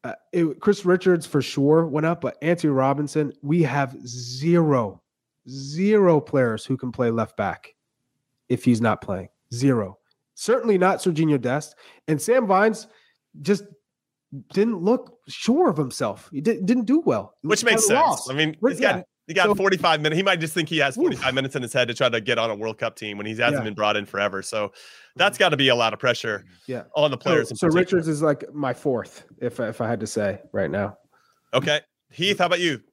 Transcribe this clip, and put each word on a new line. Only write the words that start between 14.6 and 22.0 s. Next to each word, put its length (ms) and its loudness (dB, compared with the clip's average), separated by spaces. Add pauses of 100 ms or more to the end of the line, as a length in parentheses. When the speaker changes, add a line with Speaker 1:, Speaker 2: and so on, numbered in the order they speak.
Speaker 1:
look 400 -2 (100)
sure 400 2
of 80 0
himself. 560 -4
He 80 -6
di-, 240 0
didn't 200 2
do 160 2
well. 420 -2
He 60 -8
Speaker 2:
Which 140 2
Speaker 1:
was 100 -6
Speaker 2:
makes 140 2
Speaker 1:
kinda 140 4
Speaker 2:
sense. 80 4
Speaker 1:
lost. 220 -4
Speaker 2:
I 40 -4
mean, 260 0
Speaker 1:
But 120 2
Speaker 2:
he's 80 -8
got, 160 2
Speaker 1:
yeah. 60 -8 (260)
Speaker 2:
he 60 -10
got 120 4
Speaker 1:
So 80 4
Speaker 2:
forty-five 460 2
minutes. 180 0
He 40 0
might 180 2
just 120 -4
think 160 -2
he 100 -2
has 200 0
Speaker 1:
Oof. 60 2
Speaker 2:
forty-five 280 0
minutes 240 -2
in 60 -4
his 100 -8
head 160 2
to 60 -6
try 140 2